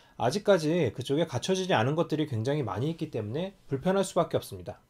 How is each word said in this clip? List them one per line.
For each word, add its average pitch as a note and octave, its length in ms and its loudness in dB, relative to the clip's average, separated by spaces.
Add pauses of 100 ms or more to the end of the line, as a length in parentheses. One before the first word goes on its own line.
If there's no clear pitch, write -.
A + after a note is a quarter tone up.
(180)
아직까지 D#3+ 760 2
그쪽에 C#3+ 300 0
갖춰지지 F#3 480 -2
않은 B2+ 220 4
것들이 D#3 320 0
굉장히 C3+ 340 -2
많이 A2 280 -2
있기 E3 200 -6
때문에 C3+ 460 -6 (120)
불편할 F#3 360 0
수밖에 E3 340 0
없습니다. - 520 -8